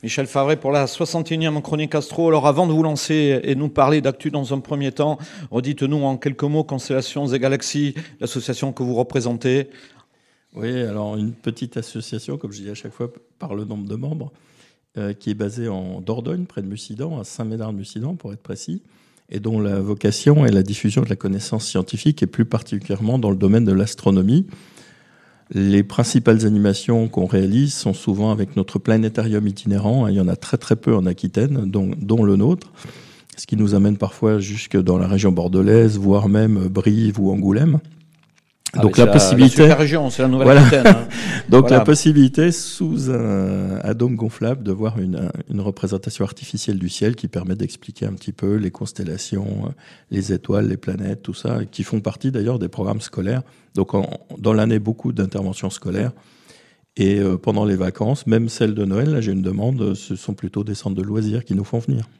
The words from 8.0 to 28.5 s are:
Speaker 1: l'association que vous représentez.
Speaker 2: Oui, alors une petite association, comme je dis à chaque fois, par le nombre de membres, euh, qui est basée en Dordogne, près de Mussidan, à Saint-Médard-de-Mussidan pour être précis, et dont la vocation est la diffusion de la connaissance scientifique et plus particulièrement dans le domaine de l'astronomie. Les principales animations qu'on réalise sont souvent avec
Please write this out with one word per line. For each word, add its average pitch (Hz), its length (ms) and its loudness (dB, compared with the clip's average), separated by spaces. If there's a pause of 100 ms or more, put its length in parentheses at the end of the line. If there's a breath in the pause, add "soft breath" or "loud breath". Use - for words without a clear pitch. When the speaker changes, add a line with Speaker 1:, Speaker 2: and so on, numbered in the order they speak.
Speaker 1:
l'association 127 540 -6
que 131 100 -8
vous 123 100 -4
représentez. 123 760 -2 (840 soft breath)
Speaker 2:
Oui, 123 280 -6
alors 107 340 -6
une 107 160 -4
petite 117 460 -10
association, 113 580 -12
comme 123 160 -12
je 101 120 -18
dis 98 60 -14
à 104 60 -14
chaque 110 160 -18
fois, 120 180 -10 (300)
par 139 160 -10
le 107 80 -8
nombre 104 240 -10
de 104 80 -10
membres, 139 380 -10 (640 soft breath)
euh, 101 160 -6
qui - 160 -10
est 104 40 -4
basée 110 360 -6
en 92 320 -8
Dordogne, 117 420 -6
près - 180 -12
de 95 60 -10
Mussidan, 117 540 -10
à - 20 -12
Saint-Médard-de-Mussidan 110 920 -8
pour 101 180 -14
être 110 100 -18
précis, - 380 -10 (480 soft breath)
et - 100 -8
dont 110 220 -2
la 98 180 -2
vocation 104 680 2
est 117 60 6
la 98 100 4
diffusion 104 420 0
de 113 60 -4
la 101 60 -2
connaissance 101 500 -4
scientifique - 560 -2
et 98 60 0
plus - 160 -2
particulièrement 107 720 -4
dans 110 120 0
le 95 80 0
domaine 101 260 4
de 104 80 2
l'astronomie. 98 760 2 (1040 loud breath)
Les 98 320 2
principales 113 640 2
animations 107 640 2
qu'on 98 180 -2
réalise 104 480 2
sont - 200 -2
souvent 107 380 -2
avec 104 260 -2